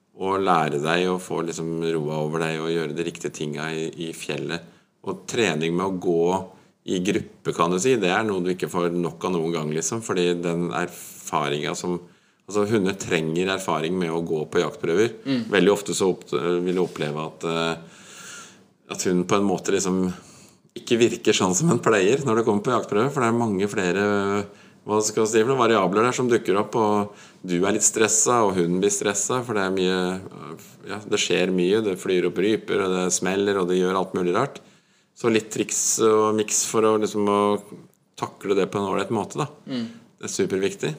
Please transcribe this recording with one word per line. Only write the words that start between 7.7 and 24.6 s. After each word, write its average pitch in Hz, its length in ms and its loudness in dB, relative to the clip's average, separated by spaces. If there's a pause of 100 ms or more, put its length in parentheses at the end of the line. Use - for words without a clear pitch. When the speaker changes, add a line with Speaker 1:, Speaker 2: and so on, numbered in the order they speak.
Speaker 1:
du 92 80 0
si, 131 160 4
det 107 160 2
er 110 140 0
noe 95 180 -2
du 92 80 0
ikke 85 160 -4
får 87 240 0
nok 85 320 -4
av 92 80 0
noen 82 220 -2
gang, 76 180 -4
liksom, 113 320 -4
fordi 92 220 0 (160)
den 87 240 -2 (100)
erfaringa 78 1000 -4
som, 90 180 -4 (540)
altså, 104 200 0
hunder 98 300 2
trenger 82 560 0
erfaring 85 420 -2
med 87 160 -2
å 85 80 0
gå 80 240 -2
på 87 160 0
jaktprøver. 87 540 0 (100)
Speaker 2:
Mm. 131 240 0
Speaker 1:
Veldig 101 240 6
ofte 90 240 -2
så 95 160 2
opp-, - 220 -10
vil 87 420 0
du 90 60 2
oppleve 78 480 -4
at, - 180 -10
eh, 82 560 -4 (880)
at - 140 -4
hunden 90 180 2
på 101 140 2
en 101 100 2
måte 95 240 0
liksom 92 300 0 (720)
ikke - 260 0
virker 110 340 4
sånn 92 220 2
som 120 160 2
en 120 100 2
pleier 107 400 4
når 113 180 2
det 110 40 -2
kommer 101 200 2
på 127 100 2
jaktprøve, 104 360 0
for 143 140 0
det 113 60 2
er 120 100 2
mange 101 280 0
flere, 98 360 0 (800)